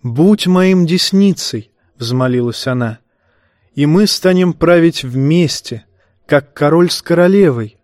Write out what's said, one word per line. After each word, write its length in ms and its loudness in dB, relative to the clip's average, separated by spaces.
«Будь 460 0
моим 380 2
десницей», 840 -2
взмолилась 680 -4
она, 320 -4
«и 120 -2
мы 220 2
станем 460 0
править 500 2
вместе, 840 -4
как 280 -2
король 360 2
с 120 -6
королевой». 840 0